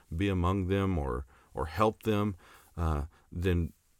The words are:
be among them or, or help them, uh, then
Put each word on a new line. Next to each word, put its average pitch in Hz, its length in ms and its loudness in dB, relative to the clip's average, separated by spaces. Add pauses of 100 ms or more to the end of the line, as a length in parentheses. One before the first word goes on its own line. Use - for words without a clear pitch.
(140)
be 98 160 0
among 92 380 0
them 95 300 2
or, 67 280 -4 (260)
or - 140 -4
help 107 380 0
them, 104 300 0 (440)
uh, 80 240 0 (280)
then 87 420 0 (280)